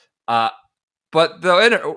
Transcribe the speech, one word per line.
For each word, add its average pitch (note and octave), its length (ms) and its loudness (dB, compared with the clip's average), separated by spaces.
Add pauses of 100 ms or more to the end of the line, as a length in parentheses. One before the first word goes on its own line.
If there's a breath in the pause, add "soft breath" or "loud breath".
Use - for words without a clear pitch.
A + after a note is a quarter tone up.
(280)
uh, A#2 200 -2 (640)
but E3 280 -2
the F3 240 2
inter-, E3 320 0